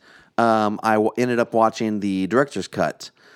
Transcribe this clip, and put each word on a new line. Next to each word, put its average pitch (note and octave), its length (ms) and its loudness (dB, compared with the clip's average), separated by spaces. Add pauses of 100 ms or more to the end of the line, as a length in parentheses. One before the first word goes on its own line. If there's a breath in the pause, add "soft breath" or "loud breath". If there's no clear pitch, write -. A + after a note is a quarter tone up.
(380 soft breath)
um, A2 440 2
I A2 120 2
w-, G#2+ 240 2
ended B2 200 0
up A#2 160 -2
watching A2 460 0
the F#2+ 260 -2
director's G#2+ 420 -2
cut. - 420 -6 (260 soft breath)